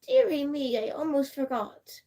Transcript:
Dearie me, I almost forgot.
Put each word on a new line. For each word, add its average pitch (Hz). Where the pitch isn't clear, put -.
Dearie 403
me, 277
I 220
almost 277
forgot. -